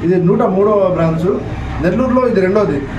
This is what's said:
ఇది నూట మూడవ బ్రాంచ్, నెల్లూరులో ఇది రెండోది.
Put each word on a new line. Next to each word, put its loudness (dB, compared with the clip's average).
ఇది 2
నూట 2
మూడవ 2
బ్రాంచ్, 0
నెల్లూరులో 0
ఇది 2
రెండోది. 0